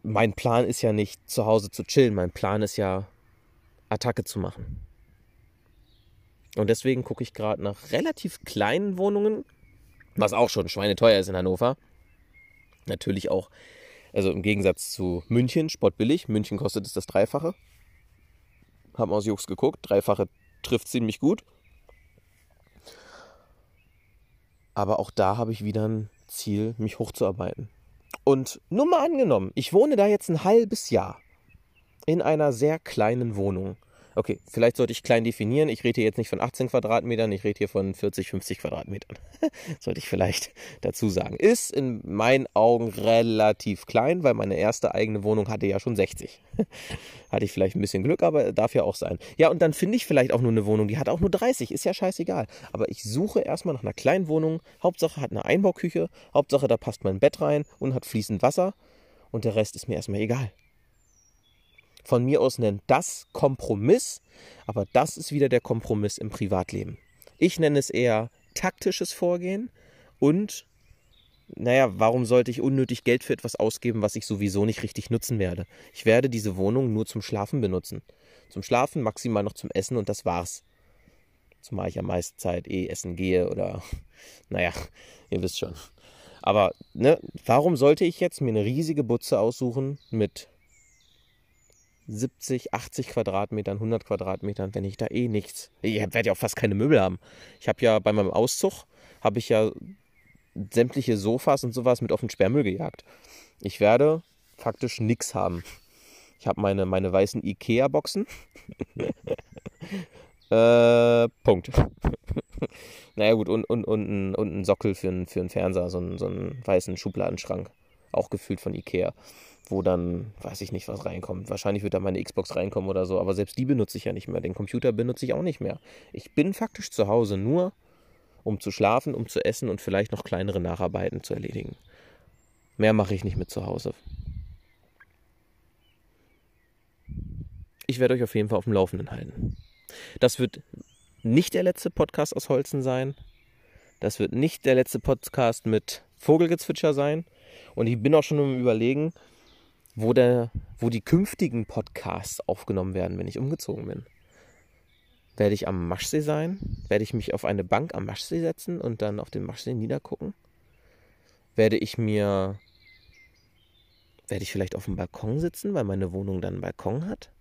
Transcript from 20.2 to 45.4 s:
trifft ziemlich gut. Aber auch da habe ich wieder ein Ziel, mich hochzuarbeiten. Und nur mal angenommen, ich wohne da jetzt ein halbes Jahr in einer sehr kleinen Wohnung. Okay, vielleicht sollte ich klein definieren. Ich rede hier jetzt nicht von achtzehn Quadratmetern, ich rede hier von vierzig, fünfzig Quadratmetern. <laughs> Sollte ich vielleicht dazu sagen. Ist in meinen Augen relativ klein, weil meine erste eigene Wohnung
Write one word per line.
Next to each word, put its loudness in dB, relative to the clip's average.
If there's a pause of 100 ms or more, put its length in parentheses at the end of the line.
trifft -2
ziemlich -2
gut. 2 (3250)
Aber 0
auch -6
da 2
habe -2
ich -6
wieder 0
ein -4 (180)
Ziel, -4
mich -4
hochzuarbeiten. -4 (540)
Und 2 (100)
nur 2
mal 4
angenommen, 2
ich -4
wohne 6
da 6
jetzt 2
ein 0
halbes 4
Jahr 0 (880)
in 2
einer 4
sehr 2
kleinen 0
Wohnung. -2 (400)
Okay, -2 (100)
vielleicht 2
sollte 2
ich -8
klein 4
definieren. 0
Ich -6
rede 2
hier 4
jetzt 2
nicht -4
von -4
achtzehn -4
Quadratmetern, 0
ich -4
rede -2
hier 0
von -2
vierzig, -4
fünfzig -6
Quadratmetern. -8 (260)
<laughs> 0 (280)
Sollte -6
ich -12
vielleicht -2 (280)
dazu -2
sagen. -2
Ist 4
in -2
meinen 2
Augen 4
relativ 2
klein, 2
weil 6
meine -2
erste 0
eigene 0
Wohnung 0